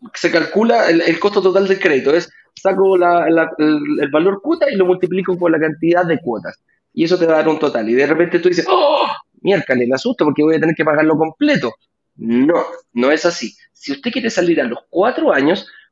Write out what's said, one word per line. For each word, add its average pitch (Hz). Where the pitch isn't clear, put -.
Se -
calcula 214
el, 165
el 165
costo 202
total 190
del 185
crédito, 143
es 175
saco 190
la, 175
la, 160
el, 151
el 143
valor 180
cuota 302
y 208
lo 185
multiplico 180
por 175
la 160
cantidad 160
de 165
cuotas. -
Y 160
eso 170
te 165
va 160
a 156
dar 156
un 156
total. 127
Y 117
de 139
repente 170
tú 175
dices, 170
"Oh, 294
miércoles, 135
me 127
asusto 226
porque 147
voy 160
a 151
tener 160
que 160
pagarlo 156
completo". 156
No, 123
no 120
es 160
así. 170
Si -
usted 175
quiere 226
salir 170
a 135
los 120
cuatro 254
años, 151